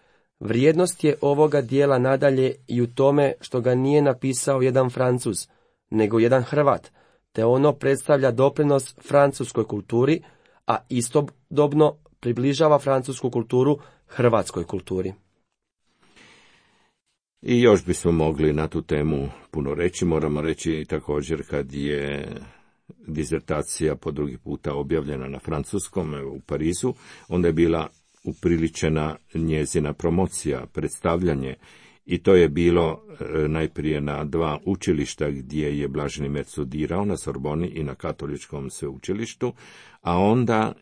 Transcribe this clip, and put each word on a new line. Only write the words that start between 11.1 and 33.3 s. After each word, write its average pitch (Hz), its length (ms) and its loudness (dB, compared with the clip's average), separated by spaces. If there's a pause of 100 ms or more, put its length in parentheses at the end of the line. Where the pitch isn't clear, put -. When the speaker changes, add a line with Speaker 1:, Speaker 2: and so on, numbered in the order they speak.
Speaker 1:
približava 139 580 2
francusku 135 520 -2
kulturu 127 480 2 (280)
hrvatskoj 110 580 0
kulturi. 92 480 -6 (2250)
Speaker 2:
I - 180 2
još 107 240 6
bismo 87 280 0
mogli 78 400 2
na 78 160 -2
tu 78 140 -6
temu 73 460 -2 (220)
puno 71 240 -4
reći. 85 300 -2
Moramo 76 360 0
reći 78 480 -4
također, 73 600 -4
kad 69 240 -6
je 71 560 -6 (800)
dizertacija 78 920 -4
po - 140 -8
drugi 71 280 -6
puta 73 360 -8
objavljena 69 540 -4
na 69 100 -12
francuskom, 78 760 -6
evo, 69 160 -10
u 71 100 -14
Parizu, 80 540 -4 (340)
onda 87 200 2
je 82 40 2
bila 82 360 2 (360)
upriličena 78 920 0 (180)
njezina 78 580 -2
promocija, 82 800 -2
predstavljanje, 78 840 -2 (520)
i 90 120 -2
to 98 160 4
je 87 140 8
bilo, 85 540 2 (180)
e, 78 280 -2